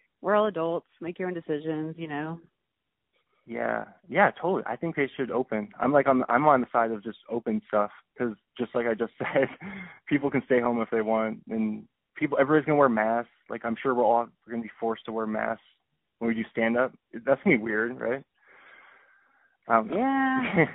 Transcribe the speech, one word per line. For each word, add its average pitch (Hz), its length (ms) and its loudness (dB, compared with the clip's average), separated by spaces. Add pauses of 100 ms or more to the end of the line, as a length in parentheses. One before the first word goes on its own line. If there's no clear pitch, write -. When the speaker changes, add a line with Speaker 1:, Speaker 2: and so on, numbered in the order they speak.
(220)
Speaker 1:
we're 190 140 0
all 214 100 4
adults. 170 400 -4 (140)
Make 170 180 -10
your 185 100 -4
own 180 60 -6
decisions, 156 640 -6
you 165 100 -10
know? 156 320 -8 (1040)
Speaker 2:
Yeah. 117 400 -4 (240)
Yeah, 160 220 4 (100)
totally. 170 260 -2
I 117 100 -6
think 165 200 -6
they 139 200 0
should 123 140 -4
open. 110 380 -2 (100)
I'm, 131 140 2
like, 139 140 6
on, 131 240 4
I'm 135 180 4
on 135 140 6
the 117 100 -4
side 113 180 2
of 107 140 -6
just 113 140 -10 (120)
open 113 380 -2
stuff 104 220 2 (260)
'cause 120 180 -4 (240)
just 123 160 -6
like 120 120 0
I 117 80 2
just 113 200 -4
<laughs> - 40 -20
said, 135 300 0 (600)
people 143 220 0
can 135 160 0
stay 123 140 4
home 120 200 0
if 110 100 -2
they 113 120 0
want, 110 460 0
and 107 380 -4 (300)
people, 143 240 -2
everybody's 143 260 4
gonna 151 120 2
wear 139 100 8
masks. 113 420 0 (180)
Like, 113 160 -10
I'm 117 160 -4
sure 135 140 0
we're 120 100 2
all, 117 220 4 (200)
we're 110 40 -16
gonna 117 140 -6
be 107 60 -14 (100)
forced 113 240 -4
to 113 80 -10
wear 110 140 -4
masks 110 360 -4 (560)
when 117 100 -4
we 113 60 0
do 113 160 -4
stand 117 260 0
up. 127 160 0 (200)
That's 135 320 0
gonna 175 140 6
be 104 40 -2
weird, 113 380 -2
right? 120 240 -4 (1400)
I 113 80 2
don't 220 120 2
know. - 80 -2
Speaker 1:
Yeah, 262 680 2 (100)